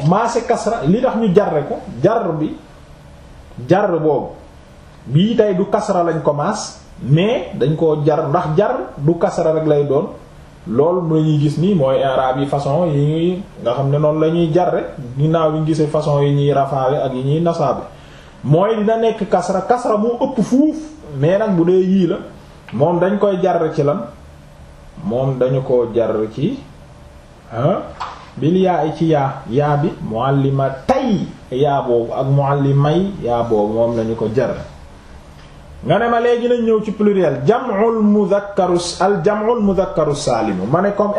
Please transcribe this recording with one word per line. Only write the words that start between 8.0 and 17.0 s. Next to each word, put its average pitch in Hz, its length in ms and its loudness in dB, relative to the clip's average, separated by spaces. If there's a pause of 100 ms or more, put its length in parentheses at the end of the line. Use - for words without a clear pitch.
jar 151 240 2
ndax 151 160 0 (100)
jar 226 200 2 (220)
du 156 200 0
kasra 170 360 0
rek 156 140 -2
lay 147 160 4
doon 139 240 0 (600)
loolu 160 480 0
la 156 60 4
ñuy 156 180 2
gis 147 180 0
nii 185 180 2
mooy 135 240 2
i'rab 131 400 0
yi 139 60 0
façon 143 420 -2
yi 143 180 0
ñuy 170 360 0 (200)
nga 117 120 -2
xam 139 160 -2
ne 143 80 0
noonu 151 240 2
la 160 80 2
ñuy 170 240 0
jarre 165 300 0 (340)
ginnaaw 156 340 2
bi 156 80 -4
ñu 156 60 -2
gisee 151 220 0
façon 147 340 0
yi 143 120 2
ñuy 143 200 2
rafaawe 135 500 0